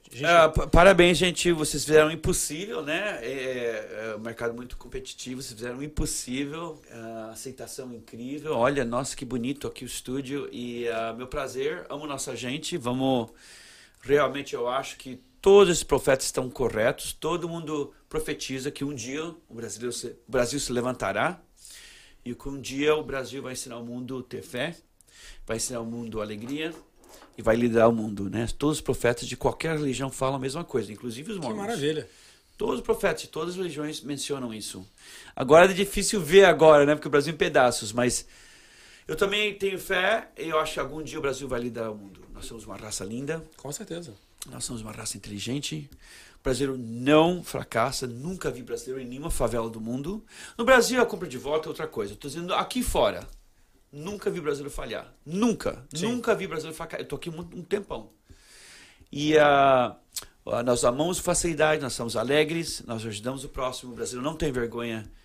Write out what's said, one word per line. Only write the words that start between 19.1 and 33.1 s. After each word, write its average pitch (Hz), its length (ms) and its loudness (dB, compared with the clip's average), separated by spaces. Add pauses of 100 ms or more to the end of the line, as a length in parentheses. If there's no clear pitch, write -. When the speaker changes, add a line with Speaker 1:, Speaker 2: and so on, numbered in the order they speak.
Speaker 2:
o 165 300 -14
brasileiro 113 380 -8
se, - 140 -8
o - 100 -12 (160)
Brasil 127 260 0
se 135 140 -4
levantará 123 640 -2 (840)
e 120 100 -10
que 123 140 -12
um 139 100 -8
dia 135 360 0
o 156 80 0
Brasil 131 400 -8
vai 127 100 -10
ensinar 123 240 -10
o 120 80 -12
mundo 123 340 -8
a 123 120 -8
ter - 120 -10
fé, 143 320 -6 (720)
vai 113 120 -4
ensinar 120 220 -6
o 113 40 -8
mundo 113 340 -8
a 104 60 -4
alegria 127 480 -8 (640)
e - 60 -12
vai 113 140 6
liderar 117 340 6
o - 20 6
mundo, 107 380 -4
né? 110 160 0 (100)
Todos 151 220 0
os - 20 -8
profetas 120 480 0
de 123 80 -8
qualquer 156 400 -2
religião 135 340 -2
falam 135 260 -2
a 131 40 -8
mesma 135 240 -6
coisa, 110 260 -4
inclusive 120 420 -10
os 202 60 -6
Speaker 1:
Que 165 60 -8
Speaker 2:
mormons. 113 220 -6
Speaker 1:
maravilha. 156 420 -4 (480)
Speaker 2:
Todos 254 200 -2
os 233 60 -6
profetas 196 400 0